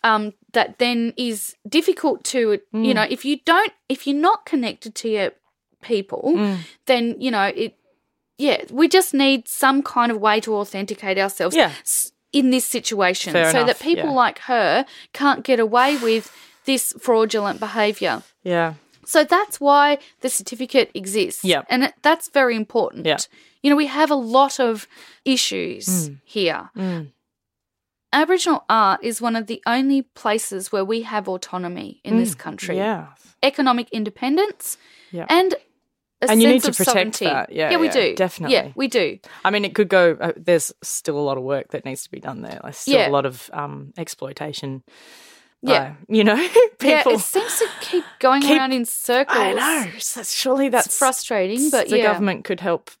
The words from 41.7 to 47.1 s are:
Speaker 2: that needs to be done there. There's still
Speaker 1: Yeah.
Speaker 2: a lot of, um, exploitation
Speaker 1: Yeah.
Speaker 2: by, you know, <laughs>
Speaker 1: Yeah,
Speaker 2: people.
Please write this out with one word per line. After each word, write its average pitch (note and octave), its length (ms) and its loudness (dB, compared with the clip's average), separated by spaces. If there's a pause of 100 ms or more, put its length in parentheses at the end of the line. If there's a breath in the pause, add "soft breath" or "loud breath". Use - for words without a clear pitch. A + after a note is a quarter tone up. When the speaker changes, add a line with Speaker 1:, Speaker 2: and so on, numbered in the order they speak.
Speaker 2:
that - 140 -10
needs C3 200 -10
to - 60 -20
be C3+ 100 -14
done C3 220 -12
there. A#2+ 200 -14
There's - 140 -14
still C4+ 180 -2
Speaker 1:
Yeah. A3 140 4
Speaker 2:
a - 20 0
lot C#3 160 0
of, B2+ 260 -10
um, C#3+ 460 -12
exploitation C#3+ 840 -10 (800 loud breath)
Speaker 1:
Yeah. D3+ 320 0 (140)
Speaker 2:
by, G#3 60 -4
you A3 80 6
know, G#3+ 120 6
<laughs> G#4+ 480 4
Speaker 1:
Yeah, D4+ 200 6
Speaker 2:
people. A#3+ 120 4